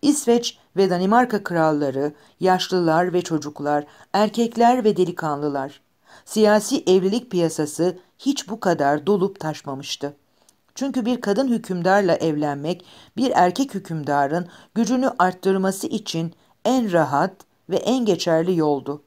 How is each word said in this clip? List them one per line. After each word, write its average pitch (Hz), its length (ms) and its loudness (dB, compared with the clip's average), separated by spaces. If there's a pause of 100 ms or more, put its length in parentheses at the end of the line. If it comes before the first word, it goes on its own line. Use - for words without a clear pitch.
İsveç 240 560 0 (200)
ve 190 120 4
Danimarka 202 540 2
kralları, 147 680 0 (260)
yaşlılar 180 720 2
ve 180 80 0
çocuklar, 147 640 -4 (280)
erkekler 233 720 2
ve 214 140 4
delikanlılar. 147 840 -4 (440)
Siyasi 214 640 2
evlilik 190 440 2
piyasası 165 640 0 (220)
hiç - 300 -4
bu 220 100 -8
kadar 147 460 0
dolup 196 340 0
taşmamıştı. 143 760 -8 (600)
Çünkü 262 300 -4
bir 233 160 -2
kadın 208 260 0
hükümdarla 185 680 2
evlenmek, 151 720 -4 (320)
bir 262 180 0
erkek 180 380 2
hükümdarın 151 760 -2 (280)
gücünü 247 440 0
arttırması 190 680 -2
için 165 460 -8 (320)
en 233 260 0
rahat 160 420 0 (360)
ve 180 60 -2
en 240 300 0
geçerli 170 520 0
yoldu. 147 500 -2